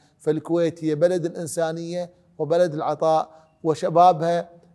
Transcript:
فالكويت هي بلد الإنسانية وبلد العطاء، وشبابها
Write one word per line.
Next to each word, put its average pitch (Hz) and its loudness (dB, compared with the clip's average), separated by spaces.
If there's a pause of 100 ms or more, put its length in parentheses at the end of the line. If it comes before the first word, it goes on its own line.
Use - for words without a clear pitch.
(180)
فالكويت 160 -2
هي 156 -2
بلد 175 0
الإنسانية 170 -6 (280)
وبلد 165 0
العطاء، 151 0 (340)
وشبابها 170 2 (260)